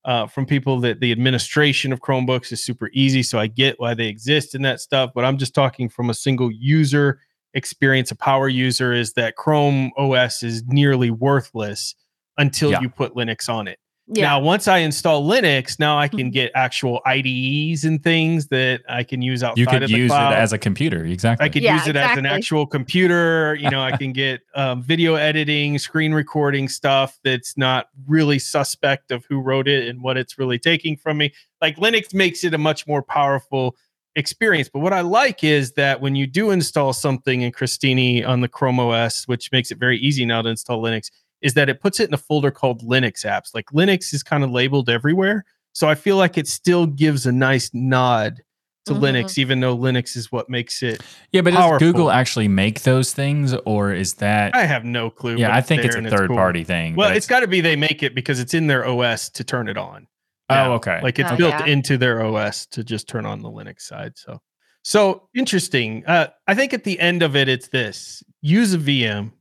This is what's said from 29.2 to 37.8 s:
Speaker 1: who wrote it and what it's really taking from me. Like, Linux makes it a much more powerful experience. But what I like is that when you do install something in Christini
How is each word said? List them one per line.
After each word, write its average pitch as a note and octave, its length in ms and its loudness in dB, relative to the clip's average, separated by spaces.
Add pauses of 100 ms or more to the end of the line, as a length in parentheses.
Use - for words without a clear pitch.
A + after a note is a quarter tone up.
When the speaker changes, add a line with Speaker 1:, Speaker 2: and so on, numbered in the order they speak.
Speaker 1:
who C#3 100 -2
wrote C3+ 300 0
it C3+ 180 0
and B2 140 -12
what B2+ 160 -2
it's - 200 -8
really B2+ 220 -2
taking D#3+ 380 0
from D#3 200 -4
me. D3 140 0 (300)
Like, D#3 160 -2
Linux G#3+ 360 0
makes F#3 300 0
it E3+ 100 0
a D#3 40 -2
much D3+ 300 -2
more D3 160 -2
powerful C3+ 760 -2 (380)
experience. D#3 520 0
But C#3 120 -8
what F3+ 140 0
I F#3 80 0
like A3 420 0
is C#3+ 300 2
that C#3 280 0
when C#3 140 -2
you C#3 120 0
do G3 240 0
install D3+ 400 0
something B2+ 520 -2
in A#2+ 100 -4
Christini B2+ 760 0